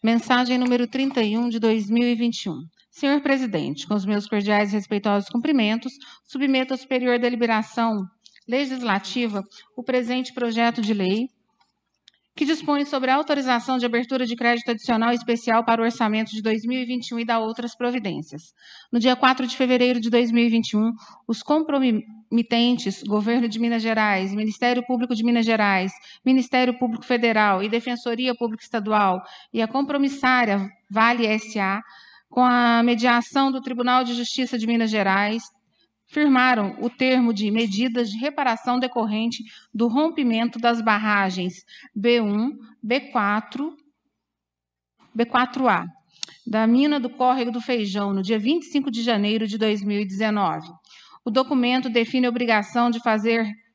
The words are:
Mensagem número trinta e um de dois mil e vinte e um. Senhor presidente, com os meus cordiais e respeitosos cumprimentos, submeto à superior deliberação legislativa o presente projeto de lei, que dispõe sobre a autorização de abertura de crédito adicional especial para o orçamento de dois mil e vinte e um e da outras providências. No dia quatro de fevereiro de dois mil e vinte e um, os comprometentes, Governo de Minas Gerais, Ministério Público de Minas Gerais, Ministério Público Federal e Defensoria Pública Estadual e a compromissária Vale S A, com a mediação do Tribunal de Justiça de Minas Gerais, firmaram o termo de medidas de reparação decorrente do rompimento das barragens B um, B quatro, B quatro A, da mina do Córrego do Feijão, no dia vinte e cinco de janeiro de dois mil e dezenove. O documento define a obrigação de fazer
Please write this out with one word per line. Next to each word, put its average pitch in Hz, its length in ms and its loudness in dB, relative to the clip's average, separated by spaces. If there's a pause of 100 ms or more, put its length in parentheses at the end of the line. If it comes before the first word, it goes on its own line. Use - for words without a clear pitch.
Mensagem 247 540 2
número 247 280 2
trinta 269 360 -2
e 214 140 0
um 240 120 -2
de 226 100 -4
dois 220 300 0
mil 233 180 2
e 240 80 2
vinte 233 300 -2
e 190 60 -6
um. 143 100 -8 (300)
Senhor 285 320 0
presidente, 214 640 -2
com 208 80 -2
os 202 100 0
meus 208 240 -2
cordiais 208 420 0
e 208 60 -2
respeitosos 202 540 -2
cumprimentos, 233 600 0 (340)
submeto 262 480 0
à - 20 -6
superior 247 420 0
deliberação 226 880 0 (420)
legislativa 233 960 -2 (340)
o 247 60 -10
presente 254 520 -2
projeto 233 480 0
de 214 100 0
lei, 202 340 0 (1120)
que 311 80 0
dispõe 294 400 0
sobre 262 260 -2
a 269 60 4
autorização 269 640 0
de 240 80 -2
abertura 247 400 -2
de 233 100 -4
crédito 240 340 0
adicional 233 420 0
especial 233 520 0
para 226 160 2
o 226 40 0
orçamento 220 480 -2
de 220 100 -8
dois 220 240 -2
mil 254 160 -2
e - 20 -4
vinte 240 240 -6
e 240 60 -10
um 233 40 -4
e 233 60 -4
da 226 140 0
outras 226 360 -6
providências. 202 800 -6 (400)
No 240 80 2
dia 247 160 4
quatro 262 300 2
de 240 100 -8
fevereiro 247 420 2
de 226 120 -2
dois 240 200 4
mil 233 140 4
e 233 60 2
vinte 226 220 0
e 214 40 0
um, 220 160 2 (340)
os 226 160 -4
comprometentes, 240 1600 0
Governo 226 440 0
de 220 100 -6
Minas 233 240 -2
Gerais, 208 520 0
Ministério 240 520 -2
Público 247 280 -2
de 220 100 -2
Minas 240 220 2
Gerais, 202 460 2 (320)
Ministério 254 540 2
Público 233 280 -4
Federal 214 560 2
e 208 80 -2
Defensoria 240 640 -2
Pública 226 300 -6
Estadual 202 580 2 (280)
e 226 120 -2
a 220 60 -2
compromissária 262 1000 0 (220)
Vale 220 360 2
S 214 320 -2
A, 196 220 -2 (500)
com 247 120 2
a 240 400 4
mediação 240 720 2
do 262 80 -4
Tribunal 254 440 0
de 240 100 -4
Justiça 240 420 -4
de 220 100 -2
Minas 226 240 2
Gerais, 208 520 0 (680)
firmaram 254 720 2
o 233 80 -2
termo 254 440 2
de 208 180 0
medidas 226 600 0
de 214 80 -8
reparação 247 600 -2
decorrente 233 640 -2 (300)
do 233 140 0
rompimento 240 720 0
das 233 220 0
barragens 202 720 0 (420)
B 233 280 2
um, 214 280 0 (320)
B 254 300 -4
quatro, 220 600 -2 (1400)
B 233 120 0
quatro 254 420 0
A, 175 160 2 (600)
da 220 200 2
mina 277 320 4
do 247 120 -4
Córrego 254 400 0
do 233 100 -4
Feijão, 202 540 -2
no 196 80 -2
dia 214 160 0
vinte 277 240 0
e - 100 -18
cinco 277 180 0
de 233 120 -4
janeiro 220 440 0
de 208 120 -4
dois 208 240 0
mil 202 180 -2
e 208 60 -2
dezenove. 190 600 -2 (560)
O 247 60 -4
documento 254 600 0
define 233 360 0
a 247 40 0
obrigação 233 600 0
de 233 100 -2
fazer 226 460 0 (280)